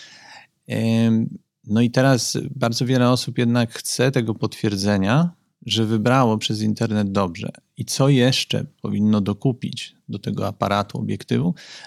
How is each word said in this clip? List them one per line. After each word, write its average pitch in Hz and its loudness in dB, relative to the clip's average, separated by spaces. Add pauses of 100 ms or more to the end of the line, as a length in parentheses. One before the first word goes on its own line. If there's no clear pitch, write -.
(680)
Em, 113 0 (280)
no 107 2
i 120 4
teraz 131 2 (180)
bardzo 120 -2
wiele 123 4
osób - -2
jednak 120 2
chce - -2
tego 113 0
potwierdzenia, 104 0 (360)
że 113 0
wybrało 113 2
przez 107 -4
internet 107 -2
dobrze. 98 -2 (280)
I 123 -6
co - 0
jeszcze 127 2 (160)
powinno 104 0
dokupić - -4 (120)
do 107 -10
tego 104 -6
aparatu, 101 -4
obiektywu, 120 -2 (320)